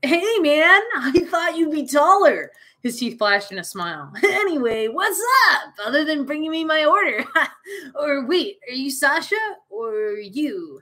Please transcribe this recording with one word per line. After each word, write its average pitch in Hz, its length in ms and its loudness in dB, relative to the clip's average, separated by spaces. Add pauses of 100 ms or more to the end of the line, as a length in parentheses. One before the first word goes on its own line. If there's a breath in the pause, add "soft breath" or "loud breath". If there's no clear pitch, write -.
Hey, 349 360 2
man, 330 420 6 (160)
I 269 320 2
thought 330 280 0
you'd 330 160 0
be 294 140 -2
taller. 294 640 4 (300 soft breath)
His 233 160 -4
teeth 233 200 -6
flashed 202 320 0
in 190 80 -10
a 175 60 -10
smile. 160 540 -8
<laughs> - 40 -6
Anyway, 311 640 0
what's 359 340 -2 (300)
up, - 240 -2 (100)
other 277 200 0
than 302 200 -2
bringing 302 260 -4
me 320 140 -4
my 311 200 0
order? 320 400 2 (100)
<laughs> 359 600 -4
Or 285 320 -2
wait, 294 320 -2 (100)
are 247 60 -12
you 269 160 -6
Sasha 294 460 0 (320)
or 214 440 -6
you? 202 680 -8